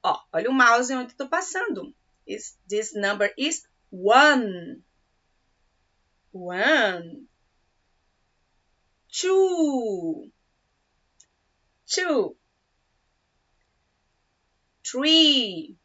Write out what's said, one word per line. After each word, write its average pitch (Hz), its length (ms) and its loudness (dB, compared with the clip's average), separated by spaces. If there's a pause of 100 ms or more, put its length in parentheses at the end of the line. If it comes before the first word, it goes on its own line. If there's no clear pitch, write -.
Ó, 185 140 0 (140)
olha 185 180 -2
o 269 40 0
mouse 247 400 4
onde 247 200 -6
eu - 40 -20
tô 269 100 -8
passando. 370 680 -6 (340)
Is, - 300 -14 (120)
this 214 240 -6
number 202 440 -2
is 311 300 -4 (240)
one. 208 920 2 (1500)
One. 185 960 -2 (1800)
Two. 320 1200 0 (1600)
Two. 330 500 -2 (2500)
Three. 262 1000 0